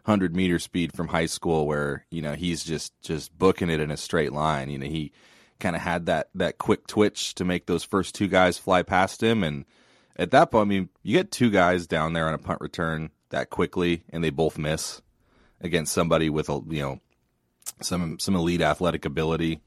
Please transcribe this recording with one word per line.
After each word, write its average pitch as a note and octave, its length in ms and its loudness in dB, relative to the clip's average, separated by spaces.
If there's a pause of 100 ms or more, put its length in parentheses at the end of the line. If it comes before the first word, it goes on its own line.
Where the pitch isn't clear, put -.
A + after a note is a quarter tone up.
hundred F#2 300 2
meter F2+ 240 2
speed E2+ 340 -4
from E2 140 -6
high E2 180 0
school D#2+ 400 0
where, D2 460 -4
you E2 100 -6
know, D2 120 -6
he's E2+ 300 -4
just, - 380 -8
just D#2 360 -8
booking F#2 320 2
it D#2+ 100 0
in D2+ 120 -2
a C#2+ 60 -6
straight D2 360 -2
line. D2 360 -2
You C#2+ 100 -8
know, C2+ 80 -8
he D#2 240 -6 (480)
kinda E2+ 200 -4
had F2 280 -2
that, D#2+ 280 0
that F2+ 220 -2
quick - 300 0
twitch - 480 0
to F#2 100 -4
make F2+ 200 -2
those E2+ 180 -2
first F#2+ 320 -2
two G2+ 120 0
guys F#2 300 4
fly F2+ 260 2
past F#2+ 400 0
him. A2+ 200 2
And D2 220 -4 (520)
at F2 140 -2
that D#3+ 200 6
point, G#2+ 160 4
I - 20 0
mean, F#2+ 200 0 (140)
you G#2 140 0
get F#3 140 0
two A#2+ 180 2
guys F2+ 380 4
down E2 260 0
there D#2+ 140 0
on D#2+ 60 0
a D2+ 60 -4
punt F#2 220 -6
return D#2+ 500 -6 (180)
that C#2 200 -4
quickly F2 600 0
and E2 140 -6
they D#2+ 60 0
both D2+ 280 -2
miss D#2 440 -4 (580)
against D#2+ 340 -2
somebody D#2+ 360 2
with D2+ 200 -2
a, D2 200 -4
you D#2 120 -4
know, C#2 180 -6 (840)
some, E2+ 380 -4
some G2 160 0
elite E2+ 260 2
athletic D#2 440 0
ability. D#2+ 600 -2